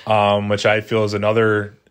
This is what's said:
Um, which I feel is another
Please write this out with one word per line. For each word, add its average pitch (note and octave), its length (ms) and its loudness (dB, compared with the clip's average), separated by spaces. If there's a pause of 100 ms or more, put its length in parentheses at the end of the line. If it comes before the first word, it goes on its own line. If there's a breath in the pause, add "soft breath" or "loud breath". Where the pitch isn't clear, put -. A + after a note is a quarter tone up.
Um, G#2 420 2
which G#2 160 -2
I G#2+ 160 2
feel A2 220 -2
is G#2 100 -4
another G#2 640 0 (140)